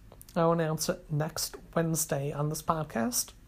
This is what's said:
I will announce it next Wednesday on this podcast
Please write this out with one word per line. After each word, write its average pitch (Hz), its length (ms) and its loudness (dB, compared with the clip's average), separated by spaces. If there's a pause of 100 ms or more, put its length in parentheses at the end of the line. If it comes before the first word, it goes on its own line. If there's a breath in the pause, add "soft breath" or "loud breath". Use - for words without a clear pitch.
(360)
I 170 80 4
will 165 80 6
announce 160 360 0
it - 220 -2
next 151 460 -2 (180)
Wednesday 160 560 0
on 147 180 0
this 156 140 -6
podcast 214 680 -2 (160)